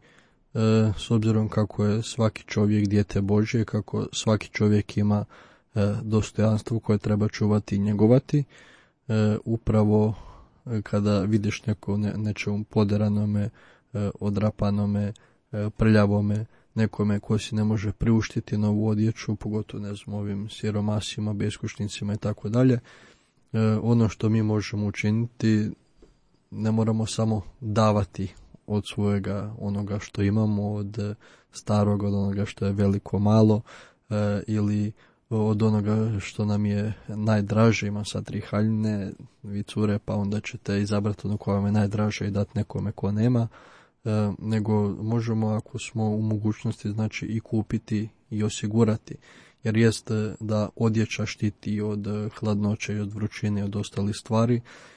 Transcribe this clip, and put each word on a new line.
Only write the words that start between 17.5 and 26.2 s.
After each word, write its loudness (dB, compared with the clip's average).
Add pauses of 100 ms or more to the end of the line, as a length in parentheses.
ne 2
može 0
priuštiti 0
novu 2
odjeću, 0
pogotovo, -6
ne -8
znam, -12
ovim -6
siromasima, -4
beskućnicima -4
i -6
tako -6
dalje, 4
e, -2 (1000)
ono 4
što -2
mi 2
možemo -2
učiniti, 0 (800)